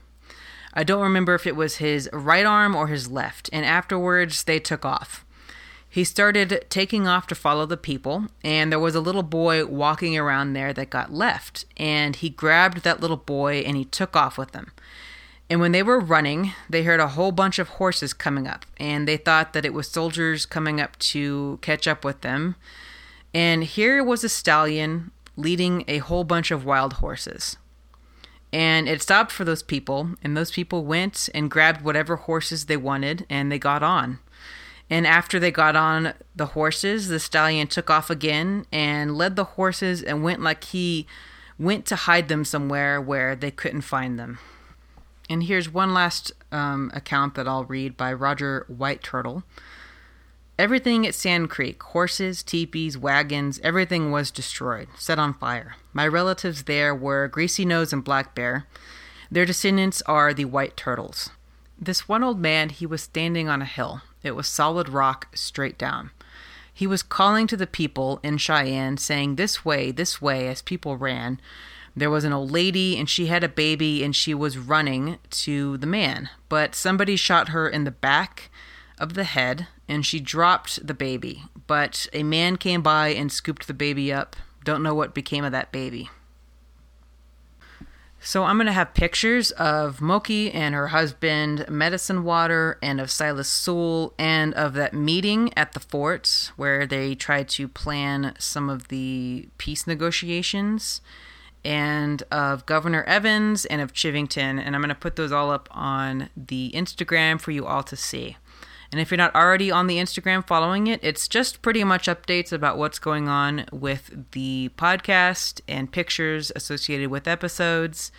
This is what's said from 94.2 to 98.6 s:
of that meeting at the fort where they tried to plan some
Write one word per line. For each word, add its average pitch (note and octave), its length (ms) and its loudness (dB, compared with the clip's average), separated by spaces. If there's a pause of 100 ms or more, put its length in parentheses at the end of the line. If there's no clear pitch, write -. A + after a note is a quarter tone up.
of D3 200 -2
that C#3+ 180 0
meeting F#3+ 640 2
at - 160 0
the - 80 -8
fort - 760 -2
where C#3 300 0
they C3+ 280 -2
tried C#3 360 -2
to C3+ 180 -4
plan C#3+ 720 -4
some C#3+ 300 -4